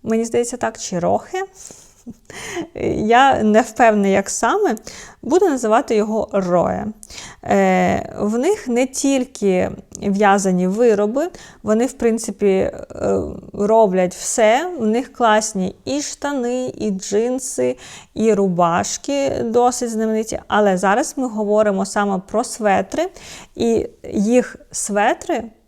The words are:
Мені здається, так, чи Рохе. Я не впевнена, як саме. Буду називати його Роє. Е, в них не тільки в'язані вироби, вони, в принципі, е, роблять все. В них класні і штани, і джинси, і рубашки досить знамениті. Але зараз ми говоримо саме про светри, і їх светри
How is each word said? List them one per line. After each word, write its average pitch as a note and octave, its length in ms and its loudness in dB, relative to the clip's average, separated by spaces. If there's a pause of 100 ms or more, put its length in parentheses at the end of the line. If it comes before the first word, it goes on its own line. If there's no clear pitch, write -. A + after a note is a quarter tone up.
Мені A3+ 180 0
здається, A#3+ 320 -2
так, A3+ 220 -6
чи - 200 -6
Рохе. G#3 460 -2 (1500)
Я A#3+ 480 4
не G#3+ 180 4
впевнена, G#3+ 480 2
як F#3+ 220 2
саме. D4+ 460 0 (460)
Буду F4+ 260 2
називати B3 480 2
його G#3+ 360 -2
Роє. F#3 540 0 (580)
Е, F#3+ 720 2
в G#3+ 200 -2
них F#4 300 0
не B3 180 2
тільки B3+ 840 0 (320)
в'язані G3 680 2
вироби, A3 600 2 (340)
вони, A3 240 2
в C4 60 -4
принципі, A3+ 540 -2
е, F#3+ 360 0 (680)
роблять G3 640 2
все. A#3+ 640 0
В A3+ 80 0
них A#3 260 -2
класні G#3+ 720 0
і C#4+ 180 -4
штани, B3+ 720 -4
і G#3+ 140 -4
джинси, B3 840 -2 (380)
і A3 200 2
рубашки G3 1080 0
досить A#3+ 460 0
знамениті. A3 580 -2
Але G3+ 280 2
зараз G#3 400 0
ми B3+ 120 -4
говоримо G#3 580 0
саме G3+ 420 -2
про A3 160 -2
светри, G#3 640 0 (460)
і A3+ 320 0 (260)
їх A3 440 2 (140)
светри A3 720 -2 (240)